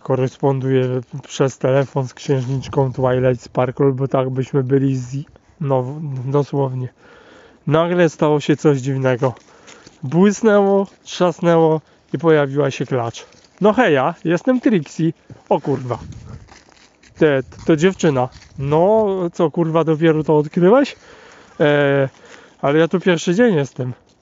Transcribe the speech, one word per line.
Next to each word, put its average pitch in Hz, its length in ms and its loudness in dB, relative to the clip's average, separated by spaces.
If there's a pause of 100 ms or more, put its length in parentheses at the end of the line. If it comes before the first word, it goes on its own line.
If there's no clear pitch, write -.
koresponduje 131 1000 -2 (220)
przez - 340 -2
telefon 131 500 -2
z - 60 -16
księżniczką 131 800 -4
Twilight 127 480 0
Sparkle, 131 500 -2
bo 131 160 -4
tak 131 220 -4
byśmy 131 340 -4
byli 135 340 0
z-, 127 280 -10 (360)
no, 135 240 -2 (400)
dosłownie. 135 640 -4 (800)
Nagle 170 420 2
stało 151 300 0
się 147 160 0
coś 143 220 2
dziwnego. 131 560 -2 (680)
Błysnęło, 196 840 2 (160)
trzasnęło 165 800 0 (320)
i 147 40 -4
pojawiła 143 540 2
się 143 140 -6
klacz. 120 400 -4 (360)
No 202 120 4
heja, 170 500 2
jestem 202 380 0
Trixie. 165 520 -2 (360)
O 175 120 0
kurwa. 127 380 -4 (1200)
Te, 143 260 2 (220)
to 165 100 2
dziewczyna. 151 540 0 (300)
No, 175 480 2 (260)
co 165 180 0
kurwa, 165 320 0
dopiero 156 400 0
to 156 140 2
odkryłeś? 180 580 2 (640)
E, 143 500 2 (520)
ale 143 180 2
ja 165 80 2
tu 180 120 -2
pierwszy 175 360 0
dzień 226 200 4
jestem. 127 380 -4 (280)